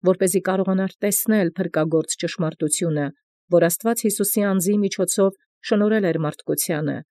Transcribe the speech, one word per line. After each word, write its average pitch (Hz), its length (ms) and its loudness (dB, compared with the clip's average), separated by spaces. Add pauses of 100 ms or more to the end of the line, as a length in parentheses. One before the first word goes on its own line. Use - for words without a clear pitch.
որպեսզի 180 380 2
կարողանար 190 540 0
տեսնել 208 560 0
փրկagorց 160 640 -2
ճշմարտությունը, 160 880 -2 (440)
որ 170 180 6
Աստված 226 340 -2
Հիսուսի 208 400 0
անձի 190 360 2
միջոցով 196 600 0 (260)
շնորհել 208 440 2
էր 160 100 0
մարդկությանը։ 151 800 -4 (120)